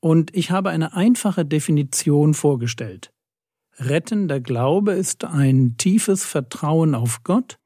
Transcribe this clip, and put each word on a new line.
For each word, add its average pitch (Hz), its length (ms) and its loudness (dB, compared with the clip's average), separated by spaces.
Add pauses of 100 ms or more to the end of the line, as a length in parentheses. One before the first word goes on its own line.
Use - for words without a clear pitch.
Und 165 340 2
ich 175 160 -4
habe 190 200 -2
eine 160 220 -4
einfache 196 520 0
Definition 147 880 0
vorgestellt. 117 760 -4 (640)
Rettender 151 640 -2
Glaube 135 500 0
ist 185 320 -4
ein 135 540 2
tiefes 190 480 2
Vertrauen 156 720 0
auf 117 260 -2
Gott - 440 -2